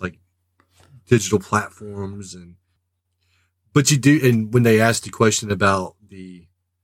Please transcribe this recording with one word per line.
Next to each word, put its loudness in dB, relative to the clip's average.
like, -12
digital 2
platforms. -8
And, -20
but 2
you 2
do, 4
and 2
when 4
they 4
asked 0
the -16
question 0
about -2
the, -20